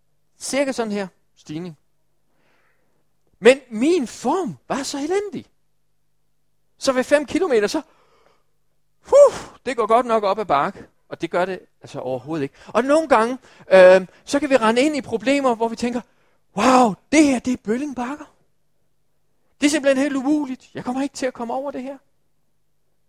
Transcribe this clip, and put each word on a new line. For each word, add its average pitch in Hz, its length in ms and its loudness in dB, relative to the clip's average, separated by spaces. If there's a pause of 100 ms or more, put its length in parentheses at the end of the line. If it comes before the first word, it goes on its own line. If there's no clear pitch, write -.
(400)
cirka 269 320 -4
sådan 226 200 -6
her 202 160 -4 (280)
stigning. 160 420 -14 (1600)
Men 254 200 6 (100)
min 254 380 0
form 269 500 -4 (100)
var 269 160 -6
så 285 140 -8
elendig. 349 480 -6 (1300)
Så 262 160 -2
ved 254 100 -2
fem 294 220 0
kilometer, 269 420 0
så, 302 140 -6 (1200)
huh, 539 320 6 (320)
det 247 120 -6
går 220 100 -2
godt 233 180 2
nok 220 180 0
op 196 160 -2
ad 208 60 -6
bakke. 151 400 -2 (240)
Og - 120 -14
det 170 100 -8
gør 180 140 -2
det 185 140 -8 (220)
altså - 180 -16
overhovedet 131 440 -6
ikke. 139 120 -8 (120)
Og 233 160 -4
nogle 294 240 0
gange, 247 300 2 (340)
øhm, 185 360 8 (180)
så 285 140 -2
kan 285 100 -4
vi 269 80 4
rende 226 240 2
ind 302 140 0
i 262 60 -6
problemer, 254 540 -2
hvor 226 120 -2
vi 226 80 -12
tænker, 240 260 -6 (560)
"Wow, 247 360 4 (180)
det 311 120 6
her, 269 160 2
det 254 140 -4
er 233 40 -4
Bølling 254 380 -6
Bakker. 277 300 -10 (1400)
Det 269 60 2
er - 20 -2
simpelthen 277 340 0
helt 285 120 -2
umuligt. 277 580 -4
Jeg - 100 -10
kommer 254 180 -6
ikke 285 140 -6
til 277 100 -6
at 254 80 -6
komme 233 200 -10
over 269 180 -8
det 254 120 -12
her." 269 140 -14 (1120)